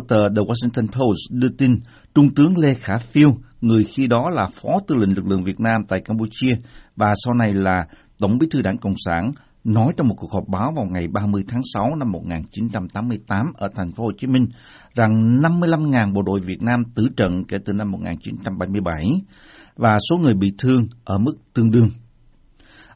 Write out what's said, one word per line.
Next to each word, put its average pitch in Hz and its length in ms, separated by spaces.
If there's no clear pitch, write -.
tờ 104 220
The 107 120
Washington 120 460
Post 110 440
đưa 123 180
tin 127 220
Trung 143 200
tướng 165 220
Lê 147 160
Khả 107 240
Phiêu, 147 320
người 113 220
khi 131 240
đó 120 260
là 101 200
Phó - 160
Tư 151 80
lệnh 98 200
lực 95 120
lượng 95 160
Việt 92 160
Nam 110 280
tại 95 180
Campuchia 113 500
và 104 180
sau 120 80
này 113 200
là 92 320
Tổng 104 180
Bí 160 140
thư 135 100
Đảng 95 160
Cộng 98 160
sản, 90 260
nói 113 340
trong 147 100
một 98 100
cuộc - 140
họp 95 160
báo 101 280
vào 123 160
ngày 87 160
ba 101 180
mươi 101 220
tháng 120 140
sáu 117 220
năm 131 160
một 85 140
nghìn 82 160
chín 110 180
trăm 98 200
tám 110 180
mươi 117 200
tám 104 180
ở 98 180
thành 87 160
phố 110 120
Hồ 110 140
Chí 127 100
Minh 127 180
rằng 113 460
năm 170 180
mươi 170 100
lăm 151 220
ngàn 107 220
bộ 101 80
đội 95 180
Việt 90 220
Nam 120 220
tử 113 120
trận 92 300
kể 101 180
từ 104 80
năm 101 180
một 90 100
nghìn 85 220
chín - 200
trăm 95 140
bảy 90 120
mươi 98 160
bảy 82 240
và 110 220
số 170 80
người 151 160
bị 98 240
thương 127 300
ở 95 140
mức 127 160
tương 113 180
đương. 113 180